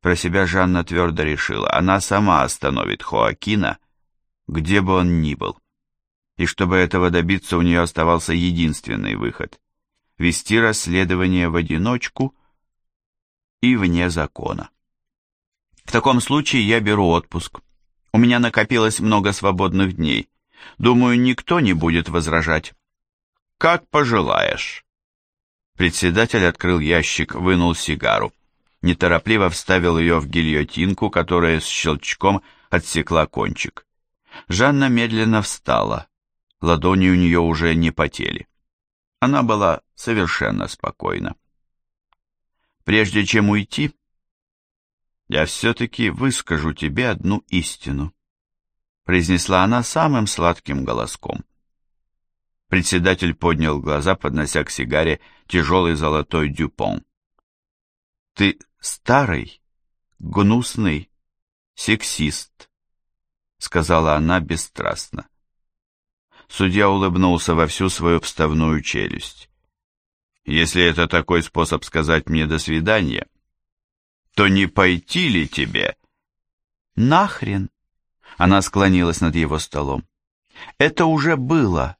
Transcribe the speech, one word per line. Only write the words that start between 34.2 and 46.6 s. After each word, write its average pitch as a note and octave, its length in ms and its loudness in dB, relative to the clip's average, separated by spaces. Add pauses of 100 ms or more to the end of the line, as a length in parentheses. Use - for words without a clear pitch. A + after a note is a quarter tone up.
Жанна C3+ 420 2
медленно A2+ 520 2
встала. A1 640 -2 (540)
Ладони F2 480 2
у F2+ 60 6
неё E2+ 280 4
уже E2 320 0
не E2 160 2
потели. G1+ 560 -4 (720)
Она C3 240 2
была G#2 380 0 (140)
совершенно C#2+ 720 -2
спокойна. G1+ 680 -8 (1500)
«Прежде G#2 420 0
чем G#2 240 2
уйти, G#2 440 -2 (1300)
я D#2 180 -2
всё-таки A2+ 640 -2
выскажу E2 640 -2